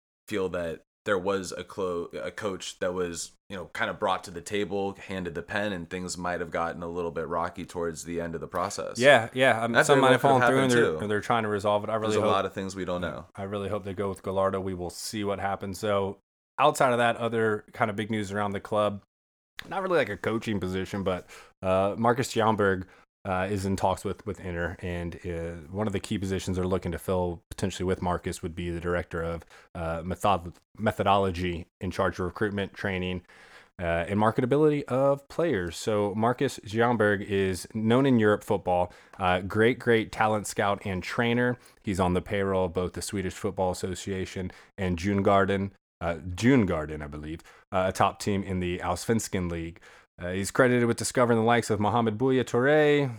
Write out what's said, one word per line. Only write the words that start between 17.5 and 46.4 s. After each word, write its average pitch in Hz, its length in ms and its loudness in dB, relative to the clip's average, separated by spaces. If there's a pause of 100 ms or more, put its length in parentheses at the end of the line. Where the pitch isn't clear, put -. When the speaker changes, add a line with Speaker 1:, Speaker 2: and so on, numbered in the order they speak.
Speaker 2:
kind 113 160 0
of 98 60 -6
big 107 140 -4
news 104 220 -2
around 104 200 -2
the 98 80 -6
club, 104 420 0 (640)
not 190 140 -4
really, 180 160 2
like, 120 100 2
a 104 80 -6
coaching 107 420 -2
position, 95 440 -4
but, 90 240 -2 (340)
uh, 95 380 2
Marcus 120 340 2
Sjöberg, 101 520 4 (420)
uh, 95 240 0
is 98 140 0
in 98 100 0
talks 92 300 0
with, 95 220 -6
with 95 140 -6
Inter, 85 400 -4
and, 87 440 -6
uh, 85 480 -8
one 104 140 -4
of 101 80 -2
the 95 60 -2
key 107 180 -4
positions 92 400 -4
they're 92 80 0
looking 92 260 -2
to 82 60 -4
fill 90 420 -2 (100)
potentially 92 360 -4
with 92 160 -2
Marcus 87 400 -4
would 85 120 -8
be 87 160 -8
the 85 100 -6
director 87 420 -4
of, 82 240 -6 (280)
uh, 82 300 -6
method-, 90 480 -2 (260)
methodology 95 880 0 (140)
in 95 100 -6
charge 92 280 0
of 92 80 -2
recruitment, 98 480 -4
training, 90 480 -4 (580)
uh, 85 260 0
and 101 140 0
marketability 139 640 2
of 139 440 0
players. 104 480 -2
So 104 380 0
Marcus 120 520 0
Sjöberg 107 560 4
is 95 500 0
known 113 320 4
in 131 140 6
Europe 104 260 4
football, 90 480 0 (260)
uh, 92 220 2
great, 107 380 2
great 113 340 2
talent 107 340 2
scout 101 380 0
and 92 180 -4
trainer. 123 540 0 (260)
He's 95 160 -2
on 90 140 4
the 90 80 2
payroll 98 460 0
of 82 80 -4
both 92 180 -2
the - 80 -10
Swedish 92 320 -4
Football 92 380 -2
Association 92 840 -6 (240)
and 90 220 0
Djurgården, 98 720 4 (320)
uh, 85 140 -2
Djurgården, 87 840 2